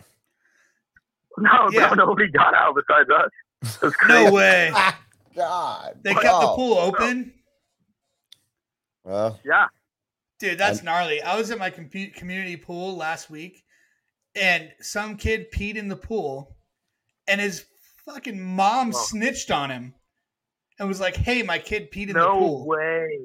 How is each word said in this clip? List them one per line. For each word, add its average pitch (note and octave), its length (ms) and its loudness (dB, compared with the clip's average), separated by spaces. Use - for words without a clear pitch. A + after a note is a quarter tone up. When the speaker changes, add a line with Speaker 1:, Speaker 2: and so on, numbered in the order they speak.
Speaker 1:
No, G3+ 320 4
Speaker 2:
Yeah. G#3 180 4
Speaker 1:
no, - 60 2
nobody G#3 240 2
got - 240 2
out D#3 200 2
besides C#3+ 360 2
us. D3+ 200 4
It - 60 -12
was - 120 2
Speaker 2:
No A#3 60 10
Speaker 1:
crazy. G#3 100 8
Speaker 2:
way. F#3 420 4
Speaker 3:
<laughs> G3 60 4
Ah, F3 40 0
God. - 180 -14
Speaker 2:
They G3+ 120 -2
Speaker 3:
Bro. G#3+ 80 2
Speaker 2:
kept F3+ 180 4
the D3 80 4
pool A3+ 300 2
open? G#3 540 -2
Speaker 3:
Well. G#2 400 -4
Speaker 1:
Yeah. E3 240 2
Speaker 2:
Dude, F3+ 180 -4
that's G3+ 220 0
Speaker 3:
I'm F3 60 -14
Speaker 2:
gnarly. E3 360 -2
I F3 140 -4
was A3 160 -4
at G#3+ 80 -8
my F#3 100 -6
compu-, F#3+ 420 -14
community F3+ 440 -10
pool F3+ 400 -12
last D#3+ 340 -8
week, D#3+ 340 -18
and F3 460 0
some G#3+ 360 -10
kid A3 360 -4
peed G#3 240 -8
in G#3 120 -10
the F#3+ 80 -8
pool, D3 600 -8
and G3+ 120 0
his G3 260 -6
fucking C4 360 -14
mom G3 500 0
Speaker 1:
Whoa. B2 80 -4
Speaker 2:
snitched A3 540 -4
on C#3+ 180 -2
him B2+ 240 -12
and G3 80 -6
was F#3+ 120 -4
like, F#3 140 -2
"Hey, A#3+ 300 -2
my E3 160 -4
kid G3+ 320 -10
peed G3 160 -10
in G3+ 80 -6
Speaker 1:
No F3 160 4
Speaker 2:
the G3 80 2
pool." C#3+ 260 0
Speaker 1:
way. D#3+ 580 -4